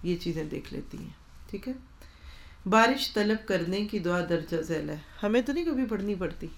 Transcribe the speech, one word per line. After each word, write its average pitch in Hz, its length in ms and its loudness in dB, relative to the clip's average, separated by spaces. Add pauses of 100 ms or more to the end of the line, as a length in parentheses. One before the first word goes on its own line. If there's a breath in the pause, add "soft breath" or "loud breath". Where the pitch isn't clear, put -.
یہ 175 140 2
چیزیں 160 280 -2
دیکھ - 300 -8
لیتی - 240 -8
ہیں، - 120 -10 (400)
ٹھیک 202 180 -8
ہے؟ 262 40 -4 (920 loud breath)
بارش 226 480 6
طلب 214 340 2
کرنے 185 380 2
کی 208 120 -2
دعا 175 300 2
درجہ 160 340 0
ذیل 156 280 -2
ہے۔ 156 80 -4 (240)
ہمیں 220 180 6
تو 277 120 0
نہیں 330 120 0
کبھی 262 220 2
پڑھنی 208 280 0
پڑتی 170 320 -4 (120)